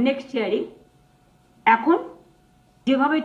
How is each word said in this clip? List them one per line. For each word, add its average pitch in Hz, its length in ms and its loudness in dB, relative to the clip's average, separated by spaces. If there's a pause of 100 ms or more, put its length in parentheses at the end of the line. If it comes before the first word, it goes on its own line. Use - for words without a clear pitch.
next 269 280 -4
hearing. 220 300 -4 (1080)
এখন 294 220 2 (880)
যেভাবে 277 380 0